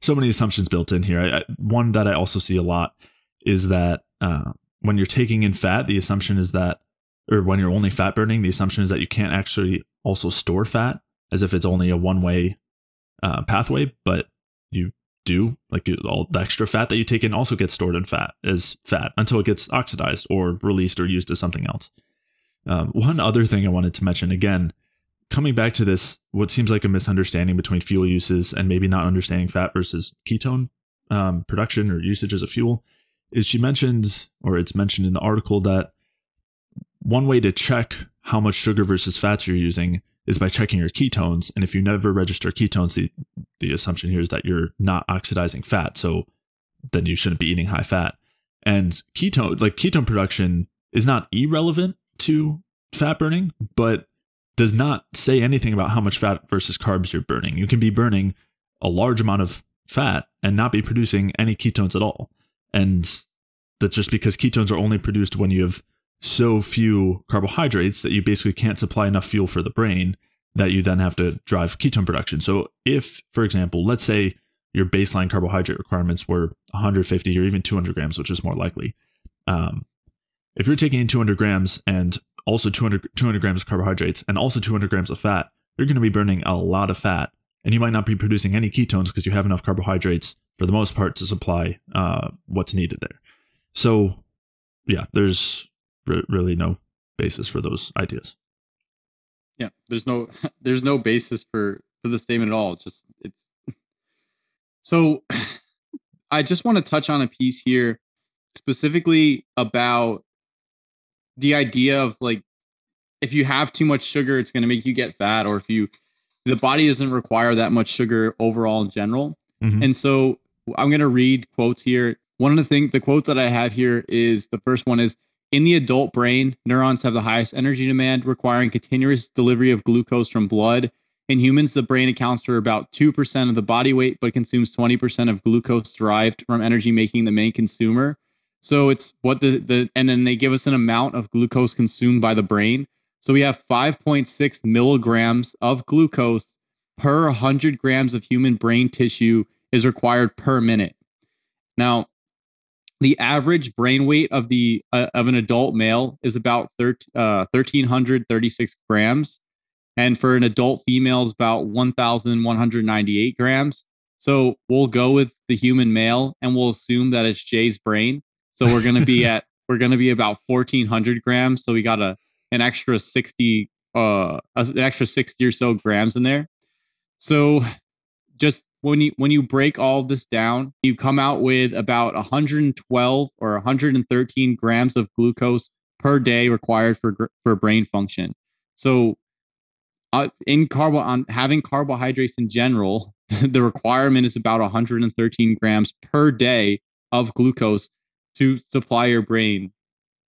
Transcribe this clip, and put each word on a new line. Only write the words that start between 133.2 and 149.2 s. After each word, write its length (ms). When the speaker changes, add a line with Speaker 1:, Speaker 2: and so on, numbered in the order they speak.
Speaker 2:
of 60
the 80
body 300
weight, 280
but 120
consumes 400
twenty 240
percent 340
of 140
glucose 480
derived 540
from 140
energy, 300
making 340
the 80
main 200
consumer." 640
So 280
it's 340
what 180
the, 180
the, 360
and 140
then 160
they 100
give 180
us 140
an 80
amount 400
of 160
glucose 440
consumed 460
by 140
the 80
brain. 460
So 120
we 100
have 260
five 320
point 260
six 380
milligrams 960
of 260
glucose 720
per 320
hundred 480
grams 360
of 100
human 320
brain 320
tissue 560